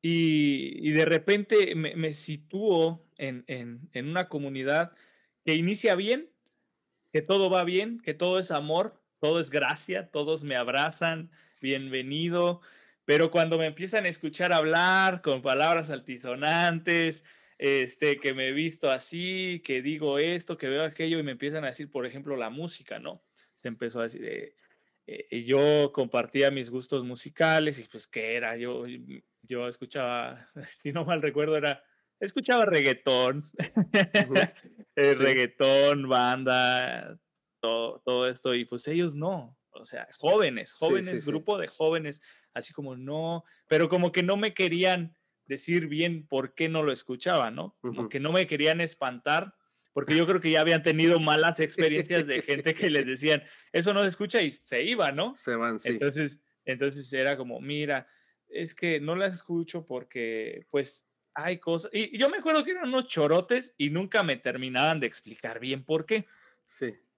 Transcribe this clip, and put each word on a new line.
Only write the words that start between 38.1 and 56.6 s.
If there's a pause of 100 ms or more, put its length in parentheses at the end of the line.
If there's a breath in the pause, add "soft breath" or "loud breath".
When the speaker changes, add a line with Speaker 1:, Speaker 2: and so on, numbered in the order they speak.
Speaker 1:
esto,
y
pues
ellos
no, (140)
o
sea, (120)
jóvenes,
Speaker 2:
Sí,
Speaker 1:
jóvenes,
Speaker 2:
sí,
sí.
Speaker 1:
grupo
de
jóvenes, (320 soft breath)
así
como
no, (240 soft breath)
pero
como
que
no
me
querían (280)
decir
bien
por
qué
no
lo
escuchaba,
¿no?
Como
Speaker 2:
Ujú.
Speaker 1:
que
no
me
querían
espantar, (380)
porque
yo
creo
que
ya
habían
tenido
malas
experiencias
de
gente
que
les
Speaker 2:
<laughs>
Speaker 1:
decían, (280 loud breath)
"Eso
no
se
escucha",
y
se
iba,
¿no?
Speaker 2:
Se
van,
sí.
Speaker 1:
Entonces, (260)